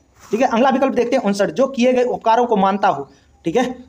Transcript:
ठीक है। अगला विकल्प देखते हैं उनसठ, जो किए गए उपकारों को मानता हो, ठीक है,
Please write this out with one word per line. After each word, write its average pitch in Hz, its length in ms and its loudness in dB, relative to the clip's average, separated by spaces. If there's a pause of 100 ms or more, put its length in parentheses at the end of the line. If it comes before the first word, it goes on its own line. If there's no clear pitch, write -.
(240)
ठीक 220 180 -4
है। 262 60 2
अगला 240 220 2
विकल्प 262 260 0
देखते 240 200 0
हैं 254 80 0
उनसठ, 196 280 0
जो 233 180 0
किए 254 240 0
गए 247 120 2
उपकारों 233 400 0
को 226 120 0
मानता 196 320 0
हो, 139 180 -4 (380)
ठीक 170 100 -4
है, 247 80 2 (260)